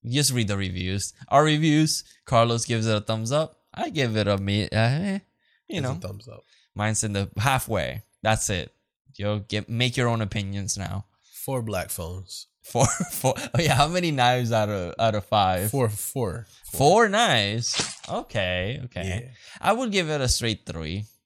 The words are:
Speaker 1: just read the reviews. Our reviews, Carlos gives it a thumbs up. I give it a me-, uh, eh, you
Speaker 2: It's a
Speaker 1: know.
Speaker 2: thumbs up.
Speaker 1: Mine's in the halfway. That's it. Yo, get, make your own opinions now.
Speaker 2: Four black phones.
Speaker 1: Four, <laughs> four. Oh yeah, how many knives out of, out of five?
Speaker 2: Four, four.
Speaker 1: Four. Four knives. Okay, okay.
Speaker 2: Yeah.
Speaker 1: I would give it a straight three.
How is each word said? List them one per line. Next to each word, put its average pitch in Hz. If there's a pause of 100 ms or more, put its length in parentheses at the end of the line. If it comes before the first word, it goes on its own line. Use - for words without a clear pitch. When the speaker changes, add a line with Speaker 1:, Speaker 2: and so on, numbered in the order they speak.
Speaker 1:
just 135
read 120
the 101
reviews. 92 (140)
Our 143
reviews, 156 (220)
Carlos 117
gives 113
it 113
a 104
thumbs 110
up. 151 (120)
I 339
give 135
it 104
a 101
me-, 101
uh, -
eh, 156 (500)
you 202
Speaker 2:
It's 135
a 120
Speaker 1:
know. -
Speaker 2:
thumbs 98
up. 95 (300)
Speaker 1:
Mine's 107
in 104
the 98
halfway. 107 (200)
That's 110
it. 90 (440)
Yo, 104
get, 104
make 120
your 123
own 117
opinions 101
now. 95 (400)
Speaker 2:
Four 131
black 98
phones. 90 (140)
Speaker 1:
Four, -
<laughs> -
four. - (200)
Oh -
yeah, 156
how 143
many 175
knives 123
out 107
of, 92
out 113
of 104
five? 95
Speaker 2:
Four, 127
four. 107 (260)
Speaker 1:
Four. -
Four 196
knives. 123 (340)
Okay, 95
okay. 92
Speaker 2:
Yeah. 131 (300)
Speaker 1:
I 196
would 233
give 175
it 147
a 127
straight 117
three. 82 (220)